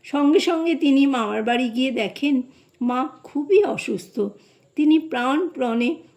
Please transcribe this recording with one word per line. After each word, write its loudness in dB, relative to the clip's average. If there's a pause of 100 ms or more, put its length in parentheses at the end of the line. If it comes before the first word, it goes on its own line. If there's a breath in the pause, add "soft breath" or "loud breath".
সঙ্গে 2
সঙ্গে 0
তিনি 4
মামার -2
বাড়ি 0
গিয়ে -2
দেখেন -2 (380 soft breath)
মা -2 (140)
খুবই 0
অসুস্থ। -6 (560 soft breath)
তিনি 4
প্রাণপণে -2 (220 loud breath)